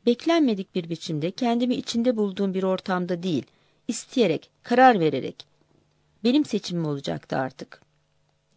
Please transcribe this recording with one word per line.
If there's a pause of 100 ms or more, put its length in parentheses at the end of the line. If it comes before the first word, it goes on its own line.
beklenmedik
bir
biçimde
kendimi
içinde
bulduğum
bir
ortamda
değil, (440)
isteyerek, (120)
karar
vererek. (760)
Benim
seçimim
olacaktı
artık. (760)